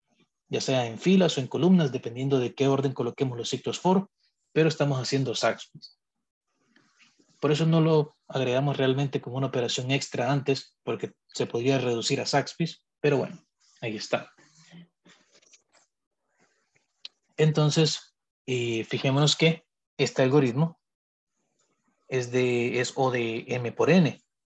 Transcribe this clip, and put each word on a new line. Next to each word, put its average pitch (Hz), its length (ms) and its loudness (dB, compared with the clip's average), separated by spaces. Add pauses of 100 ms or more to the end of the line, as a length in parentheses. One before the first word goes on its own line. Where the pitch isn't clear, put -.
(500)
Ya 123 120 -4
sea 131 240 -2
en 113 140 -10
filas 185 380 2
o 139 40 -2
en 123 60 -6
columnas, 160 440 2
dependiendo 127 480 -2
de 120 140 -2
qué 135 140 0
orden 135 260 0
coloquemos 123 440 -4
los 117 120 -8
ciclos 127 300 -6
for, 190 320 0 (400)
pero 160 180 2
estamos 143 320 -2
haciendo 123 320 -2
Saxbys. - 640 -6 (1400)
Por 147 120 0
eso 156 140 2
no 160 160 4
lo 156 360 2 (100)
agregamos 135 500 0
realmente 135 420 0
como 123 180 -10
una 135 100 -2
operación 127 420 -4
extra 131 420 -2
antes, 135 520 -2
porque - 300 -6 (140)
se 120 200 -4
podría 127 320 0
reducir 120 420 -2
a - 40 -8
Saxbys, - 600 -4 (140)
pero 143 180 2
bueno, - 260 -6 (380)
ahí 110 140 -6
está. - 340 -6 (3000)
Entonces, 151 800 2 (300)
eh, 120 380 -2
fijémonos 135 520 0
que 160 300 2 (320)
este 139 240 0
algoritmo 135 580 2 (1300)
es 123 240 -4
de, 123 480 0
es 123 160 -4
O 131 140 0
de 117 380 -4
M 120 240 -6
por 117 180 0
N, 170 340 4 (360)